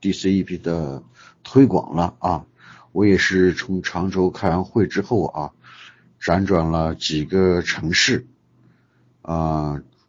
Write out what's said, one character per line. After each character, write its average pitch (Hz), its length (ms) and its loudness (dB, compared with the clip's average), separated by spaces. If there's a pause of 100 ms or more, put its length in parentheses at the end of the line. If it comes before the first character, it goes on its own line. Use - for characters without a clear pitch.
D 98 120 -2
C 95 180 -2
E 95 140 2
P 90 120 -8
的 82 460 -4 (400)
推 131 240 6
广 - 300 -2
了 87 240 0
啊。 87 260 -2 (460)
我 95 120 2
也 95 140 6
是 92 360 4
从 92 280 -6
常 90 260 -4
州 92 220 0
开 95 180 -4
完 87 140 0
会 95 240 0
之 98 160 -4
后 98 240 -2
啊， 73 240 -8 (720)
辗 92 220 0
转 82 260 2
了 80 240 -2
几 78 300 -4
个 92 360 2
城 82 320 -6
市， - 320 0 (960)
啊， 78 600 -4 (260)